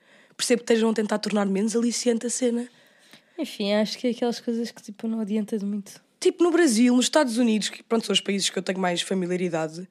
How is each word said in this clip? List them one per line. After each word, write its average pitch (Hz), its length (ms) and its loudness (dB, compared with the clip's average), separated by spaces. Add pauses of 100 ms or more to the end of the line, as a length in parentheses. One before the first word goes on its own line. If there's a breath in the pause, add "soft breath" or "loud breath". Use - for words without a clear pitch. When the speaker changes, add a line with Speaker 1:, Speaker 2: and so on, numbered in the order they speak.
(360 soft breath)
Speaker 1:
Percebo 240 280 0
que - 80 2
estejam 226 180 4
a 220 40 0
tentar 214 240 -2
tornar 208 280 -2
menos 196 300 0
aliciante 233 500 0
a 233 40 -4
cena. 240 380 -2 (720 soft breath)
Speaker 2:
Enfim, 208 340 -4
acho 208 260 0
que - 100 -4
é - 20 2
aquelas 233 300 -2
coisas 233 300 -4
que, - 120 -20
tipo, - 240 -12
não 226 140 -4
adianta 214 380 -2
de 196 60 -6
muito. 202 360 -8 (200)
Speaker 1:
Tipo, 359 240 2
no 349 80 4
Brasil, 247 420 6
nos 247 120 4
Estados 269 300 2
Unidos, 220 320 2
que, - 140 -14
pronto, 226 240 -2
são 202 60 0
os 190 80 2
países 196 280 -2
que - 100 -6
eu 185 40 -2
tenho 185 160 -4
mais 180 240 0
familiaridade, 175 880 -2